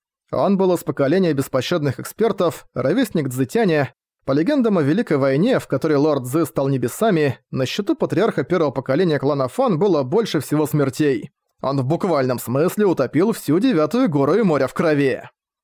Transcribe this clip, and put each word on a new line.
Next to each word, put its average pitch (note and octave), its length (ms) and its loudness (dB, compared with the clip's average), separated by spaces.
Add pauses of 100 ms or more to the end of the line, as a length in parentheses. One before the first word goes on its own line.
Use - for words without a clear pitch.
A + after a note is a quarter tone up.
(320)
Он F3 260 0
был F#3 160 2
из E3 100 -2
поколения D#3 500 0
беспощадных C#3 680 -2
экспертов, F#3+ 760 -2
ровесник D#3 540 0
Цзытяня. D3 640 0 (300)
По C#3 80 -2
легендам A3 440 2
о D#3+ 60 2
Великой D#3 340 0
войне, C#3+ 400 2
в C3+ 100 -4
которой D3 300 0
лорд C#3 280 2
Цзы D3+ 200 0
стал C#3 220 -2
небесами, C#3 720 0 (100)
на C3 160 -2
счету G#3 300 -2
патриарха E3+ 480 0
первого E3+ 260 0
поколения D3 480 0
клана C3+ 300 0
Фан A3 320 0
было E3+ 240 2
больше E3 380 -2
всего D3+ 260 0
смертей. C#3+ 640 0 (300)
Он C#3 200 -2
в B2 40 -2
буквальном C#3 520 0
смысле E3 480 -2
утопил E3 460 0
всю D#3 260 0
Девятую A3 520 2
гору C#3+ 260 2
и A#3 80 2
море D3 240 2
в - 80 -10
крови. C#3+ 480 0 (400)